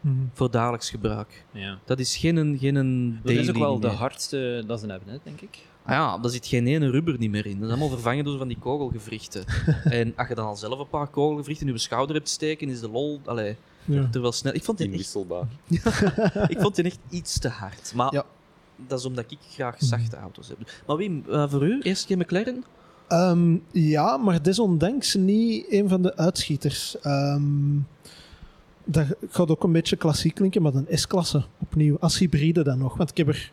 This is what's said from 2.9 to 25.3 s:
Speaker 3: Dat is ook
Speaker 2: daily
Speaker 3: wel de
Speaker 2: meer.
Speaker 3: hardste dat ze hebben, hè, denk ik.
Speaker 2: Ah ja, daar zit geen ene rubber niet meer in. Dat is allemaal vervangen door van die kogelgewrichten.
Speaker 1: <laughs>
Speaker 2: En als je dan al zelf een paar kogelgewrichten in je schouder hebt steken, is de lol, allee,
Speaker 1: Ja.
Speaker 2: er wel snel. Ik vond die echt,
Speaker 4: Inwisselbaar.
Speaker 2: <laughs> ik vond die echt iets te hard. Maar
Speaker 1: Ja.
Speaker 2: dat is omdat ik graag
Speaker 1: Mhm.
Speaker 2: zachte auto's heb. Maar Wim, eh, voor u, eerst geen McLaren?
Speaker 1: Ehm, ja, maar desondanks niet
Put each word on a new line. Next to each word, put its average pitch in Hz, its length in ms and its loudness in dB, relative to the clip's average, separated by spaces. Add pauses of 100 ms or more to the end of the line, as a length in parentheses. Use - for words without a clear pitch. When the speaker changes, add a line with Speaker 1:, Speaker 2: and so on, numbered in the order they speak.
Speaker 3:
Dat 120 100 0
is 120 60 4
ook 127 80 4
Speaker 2:
daily 117 140 0
Speaker 3:
wel 143 200 2
de 120 60 0
Speaker 2:
meer. 104 100 0
Speaker 3:
hardste 123 680 -4
dat 113 140 -6
ze 110 60 -10
hebben, 101 220 -10
hè, 123 140 -12
denk 151 180 -16
ik. - 180 -20 (280)
Speaker 2:
Ah 127 80 -2
ja, 131 240 0
daar 120 120 -2
zit 120 160 -8
geen 120 200 2
ene 143 240 2
rubber 143 280 0
niet 113 120 0
meer 104 160 -2
in. 101 80 -6
Dat 98 100 -6
is 113 60 -4
allemaal 143 180 0
vervangen 127 360 0
door 143 140 -4
van 131 100 -6
die 117 100 -6
kogelgewrichten. 117 880 -6 (280)
Speaker 1:
<laughs> - 120 0
Speaker 2:
En 117 320 2
als 123 120 -4
je 123 60 -4
dan 110 120 -4
al 104 100 -6
zelf 110 220 -8
een 139 100 -10
paar 147 180 -4
kogelgewrichten 147 600 -2
in 131 60 0
je 117 60 -4
schouder 139 380 -2
hebt 151 120 -4
steken, 156 400 -4
is 123 120 -8
de 113 100 -10
lol, 143 340 -4
allee, 110 320 -4 (280)
Speaker 1:
Ja. 139 280 2
Speaker 2:
er 127 80 0
wel 120 120 2
snel. - 220 -4
Ik 165 100 -4
vond 214 140 -2
die - 80 -2
echt, 98 100 -4
Speaker 4:
Inwisselbaar. 90 500 -6 (520)
Speaker 2:
<laughs> 202 560 2
ik - 60 -4
vond 196 160 2
die 170 80 2
echt 180 140 -4 (120)
iets - 280 -6
te 135 100 -4
hard. - 460 -10
Maar 127 200 0
Speaker 1:
Ja. 143 100 -2 (640)
Speaker 2:
dat 131 120 -4
is 123 60 -8
omdat 123 260 -6
ik 101 80 -16 (120)
graag 123 240 -6
Speaker 1:
Mhm. - 100 -2
Speaker 2:
zachte 117 320 0
auto's - 320 -16
heb. - 100 -14 (280)
Maar 147 100 0
Wim, 175 340 -2
eh, 143 200 2
voor 143 160 2
u, 247 160 2
eerst 190 240 -2
geen 185 120 0
McLaren? 226 460 -2 (440)
Speaker 1:
Ehm, 170 480 6 (160)
ja, 160 440 4
maar 185 260 2
desondanks 190 720 2
niet 214 580 2